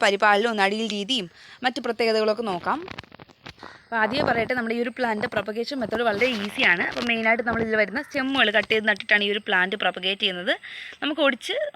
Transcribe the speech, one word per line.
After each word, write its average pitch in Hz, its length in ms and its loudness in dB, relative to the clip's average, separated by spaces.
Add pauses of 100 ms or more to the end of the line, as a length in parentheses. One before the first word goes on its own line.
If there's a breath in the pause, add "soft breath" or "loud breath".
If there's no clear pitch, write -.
പരിപാലനവും 208 560 4
നടീൽ 214 240 2 (100)
രീതിയും 202 320 -2 (380 loud breath)
മറ്റു 254 220 -2
പ്രത്യേകതകളൊക്കെ 220 640 0
നോക്കാം. 185 280 -2 (1080 loud breath)
അപ്പോൾ 226 120 -2
ആദ്യമേ 226 280 2
പറയട്ടെ, 233 280 0
നമ്മുടെ 226 220 -2
ഈ - 60 2
ഒരു 247 120 -2
പ്ലാന്റിൻ്റെ 233 380 0
പ്രൊപ്പഗേഷൻ 220 480 -4
മെത്തേഡ് 226 260 -2
വളരെ 208 180 2 (140)
ഈസിയാണ്. 202 500 2
അപ്പോൾ 247 200 -6
മെയിനായിട്ട് 226 360 0
നമ്മൾ 226 180 0
ഇതിൽ 220 180 0
വരുന്ന 202 240 -2
സ്റ്റെമ്മുകൾ 269 500 2
കട്ട് 208 160 2
ചെയ്ത് 220 180 -2
നട്ടിട്ടാണ് 208 360 2
ഈ 202 80 0
ഒരു 214 120 -2
പ്ലാന്റ് 190 360 0
പ്രൊപ്പഗേറ്റ് 190 420 -2
ചെയ്യുന്നത്. 185 280 -2 (500 loud breath)
നമുക്ക് 302 240 -2
ഒടിച്ച് 277 280 0 (220)